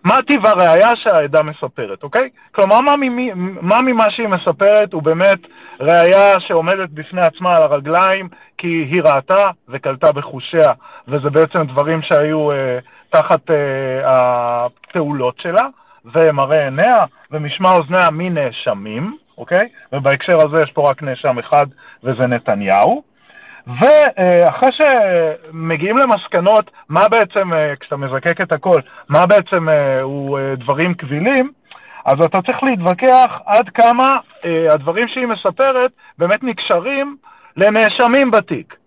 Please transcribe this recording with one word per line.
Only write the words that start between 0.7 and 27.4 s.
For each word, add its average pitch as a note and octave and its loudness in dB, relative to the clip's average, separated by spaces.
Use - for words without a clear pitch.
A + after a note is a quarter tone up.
שהעדה D#3 0
מספרת, C#3 -10
אוקיי? A#3 -4
כלומר, G3+ 4
מה C#4+ 2
ממי, B3+ -4
מה G3 0
ממה A3+ 0
שהיא A3+ -6
מספרת G3 0
הוא D#3+ -6
באמת F3+ 2
ראייה F3+ 4
שעומדת F3+ -2
בפני D#3 -10
עצמה F3 0
על D#3+ 4
הרגליים, E3+ 0
כי F3 -10
היא E3 -2
ראתה F3 2
וקלטה C3+ -2
בחושיה, C#3+ 0
וזה C#3+ -4
בעצם D#3 0
דברים C#3+ -4
שהיו, D3+ 0
אה, C3 -4
תחת, - 0
אה, D#3 2
הפעולות B2 -2
שלה, F#3+ -2
ומראה C#3+ 0
עיניה, E3 0
ומשמע D3+ -2
אוזניה F3 2
מנאשמים, C#3+ -6
אוקיי? F#3 -2
ובהקשר C#3 2
הזה D#3 0
יש C#3 -2
פה C#3+ 0
רק C3+ -6
נאשם C3 -4
אחד, C#3+ 0
וזה B2+ -2
נתניהו. A#2 0
ואחרי F#3 4
שמגיעים E3+ -2
למסקנות, G#3+ 0
מה F#3 2
בעצם, G3 0